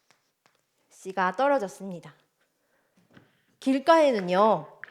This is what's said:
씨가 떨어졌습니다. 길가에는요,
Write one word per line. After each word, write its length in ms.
씨가 460
떨어졌습니다. 760
길가에는요, 1200